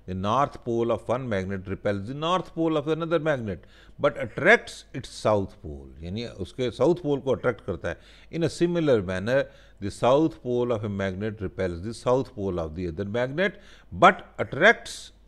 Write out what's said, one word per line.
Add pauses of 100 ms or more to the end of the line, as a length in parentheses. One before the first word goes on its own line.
(100)
the
north (120)
pole
of (120)
one
magnet
repels
the
north (100)
pole
of
another
magnet (420)
but
attracts
its
south
pole,
यानी
उसके
साउथ
पोल
को
अट्रैक्ट
करता
है। (360)
In
a
similar
manner, (440)
the (100)
south (120)
pole
of
a
magnet (120)
repels
the
south (100)
pole
of
the
other
magnet (500)
but (260)
attracts (160)